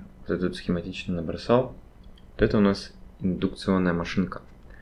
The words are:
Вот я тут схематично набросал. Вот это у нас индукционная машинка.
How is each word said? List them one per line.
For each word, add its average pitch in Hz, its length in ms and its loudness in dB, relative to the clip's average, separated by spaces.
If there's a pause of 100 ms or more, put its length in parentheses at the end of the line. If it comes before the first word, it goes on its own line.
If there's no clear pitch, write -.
(200)
Вот - 100 -8
я 90 80 0
тут 90 180 -2
схематично 90 600 -4
набросал. 85 600 0 (560)
Вот - 100 0
это 110 140 4
у 104 60 6
нас 98 320 2 (260)
индукционная 92 720 2
машинка. 85 480 -2 (420)